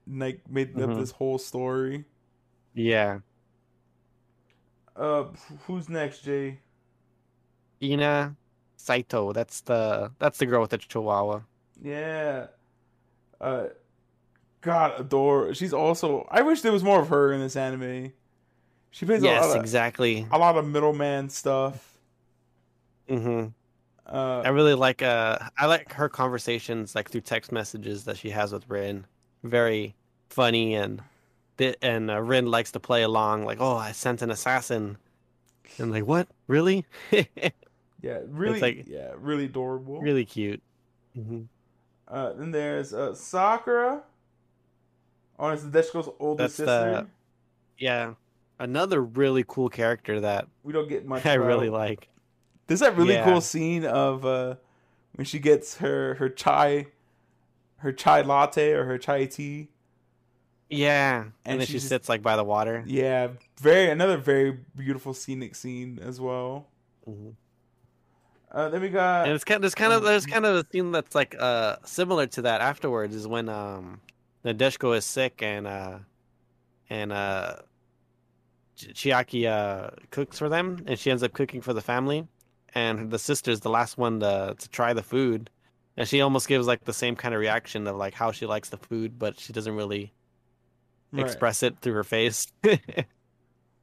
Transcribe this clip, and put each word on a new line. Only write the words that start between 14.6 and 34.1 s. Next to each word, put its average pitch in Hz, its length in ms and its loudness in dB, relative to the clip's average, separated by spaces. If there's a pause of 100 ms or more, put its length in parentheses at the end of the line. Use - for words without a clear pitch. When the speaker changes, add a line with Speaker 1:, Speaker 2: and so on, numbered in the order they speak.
Speaker 1:
God, 165 380 2
adore. 135 540 2
She's 165 200 -6
also, 156 560 0
I 220 140 6
wish 311 180 4
there 220 100 4
was 202 120 4
more 196 180 8
of 147 80 0
her 143 240 6
in 139 60 -2
this 135 160 -4
anime. 131 580 -6 (800)
She - 140 -10
plays 214 180 4
Speaker 2:
Yes, 117 200 6
Speaker 1:
a 165 40 6
lot 139 100 4
of, 113 60 0
Speaker 2:
exactly. 117 680 2
Speaker 1:
a 156 60 6
lot 170 200 6
of 151 100 0
middleman 143 600 0
stuff. 135 680 -2 (1120)
Speaker 2:
Mm-hmm. 117 380 -2 (580)
Speaker 1:
Uh, 131 400 -4
Speaker 2:
I 127 40 4
really 147 240 8
like, 131 280 4
uh, 113 380 2 (180)
I 143 100 2
like 156 260 2
her 143 160 0
conversations, 117 840 -4
like, 107 140 -4
through 117 120 -6
text - 300 -6
messages 107 540 -8
that 101 120 -8
she 110 140 -10
has 104 200 -2
with 101 180 -10
Rin. 101 360 -6 (380)
Very 113 520 0 (340)
funny, 113 460 2
and 104 260 -4 (560)
th-, 131 240 0
and, 113 300 0
uh, 107 100 -2
Rin 123 300 2
likes 117 220 0
to 110 60 -8
play 120 240 2
along, 107 420 2
like, 110 160 -6
"Oh, 127 160 0
I 107 160 -6
sent 123 280 -4